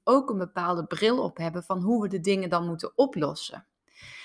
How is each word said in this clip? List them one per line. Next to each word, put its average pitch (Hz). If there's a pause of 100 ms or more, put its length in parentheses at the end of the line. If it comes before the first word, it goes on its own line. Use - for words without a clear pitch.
ook 269
een 208
bepaalde 175
bril 220
op 180
hebben 165
van 185
hoe 220
we 202
de 185
dingen 190
dan 175
moeten 165
oplossen. 156 (580)